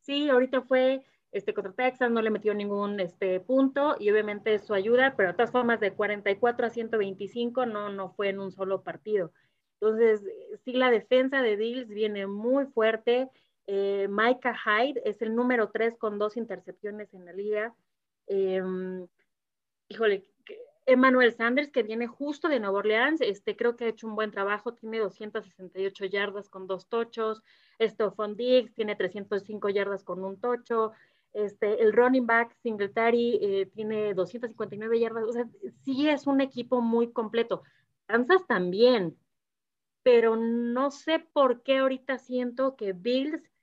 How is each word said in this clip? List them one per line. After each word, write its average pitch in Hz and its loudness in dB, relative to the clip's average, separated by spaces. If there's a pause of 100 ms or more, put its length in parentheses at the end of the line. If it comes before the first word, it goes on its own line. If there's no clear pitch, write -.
Sí, 285 -2
ahorita 262 2
fue, 262 2 (280)
este, 202 -6
contra 196 -6
Texas, 254 0
no 233 0
le 220 0
metió 208 -2
ningún, 202 -4
este, 185 -2
punto 269 0
y 208 0
obviamente 208 0
eso 208 -2
ayuda, 240 2
pero 190 2
de 175 -4
todas 226 0
formas 240 2
de 202 0
cuarenta 202 -2
y 196 0
cuatro 240 0
a 220 -2
ciento 226 -4
veinticinco 208 -4
no, 208 -6
no 190 -10
fue 196 -2
en 196 -6
un 196 -8
solo 190 -4
partido. 180 -4 (480)
Entonces, 220 2 (420)
sí, 254 -8
la 254 4
defensa 254 2
de 220 2
Bills 233 -4
viene 208 -4
muy 233 0
fuerte. 233 0 (380)
Eh, 196 -2
Micah 233 0
Hyde 240 0
es 208 -4
el 220 -4
número 240 0
tres 226 -2
con 208 -6
dos 208 -2
intercepciones 208 -12
en 185 -20
la 175 -20
liga. 208 -6 (540)
Em, 185 -2 (840)
híjole, 208 -2 (200)
que, - -20 (260)
Emmanuel 254 6
Sanders, 247 0
que 247 0
viene 220 -4
justo 285 -6
de 277 0
Nueva 196 -2
Orleans, 226 2
este, 202 -4
creo 240 -2
que 240 -10
ha 233 0
hecho 226 -8
un 214 -10
buen 214 -2
trabajo, 202 -4
tiene 220 -10
doscientas 214 -6
sesenta 185 -14
y 196 -2
ocho 196 -8
yardas 202 -4
con 190 -16
dos 185 -8
tochos. 226 -4 (380)
Stephon 214 -2
Diggs 247 2
tiene 214 -4
trescientos 202 -4
cinco 208 -6
yardas 202 -2
con 180 -8
un 190 -10
tocho. 240 -2 (400)
Este, 208 -2
el 214 6
running 247 4
back 233 2
Singletary, 233 2
eh, 196 0
tiene 214 -4
doscientas 220 -4
cincuenta 202 -10
y - -12
nueve 226 0
yardas. 226 -2
O 220 -4
sea, 233 -4 (360)
sí 269 0
es 285 0
un 277 2
equipo 247 -2
muy 233 2
completo. 233 -4 (420)
Kansas 247 2
también, 190 2 (840)
pero 233 6
no 240 0
sé 320 -2
por 254 2
qué 269 2
ahorita 262 -2
siento 247 -4
que 202 -6
Bills, 254 -2 (220)